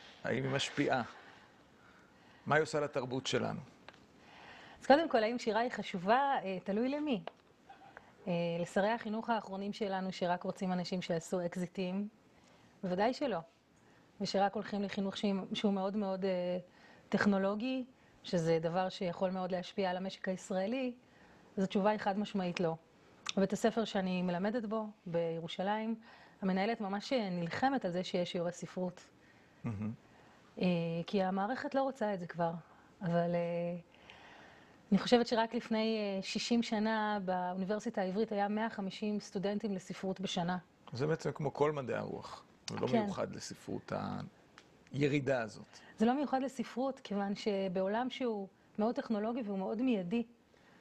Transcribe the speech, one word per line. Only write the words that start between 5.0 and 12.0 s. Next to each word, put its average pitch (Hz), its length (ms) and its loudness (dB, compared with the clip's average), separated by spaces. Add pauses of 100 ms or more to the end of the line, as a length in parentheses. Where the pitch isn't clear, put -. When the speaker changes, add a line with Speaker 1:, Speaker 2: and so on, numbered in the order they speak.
Speaker 2:
כל, 226 140 4
האם 233 160 0
שירה 214 200 0
היא 240 120 0
חשובה? 220 720 2
אה, 190 200 -2
תלוי 220 260 0
למי. 285 320 0 (1040)
אה, 185 60 0 (260)
לשרי 190 300 2
החינוך 226 400 -2
האחרונים 202 440 -4
שלנו, 190 380 -2
שרק 180 320 0
רוצים 185 280 -2
אנשים 180 300 -2
שיעשו 175 440 0
אקזיטים, 180 600 -4 (760)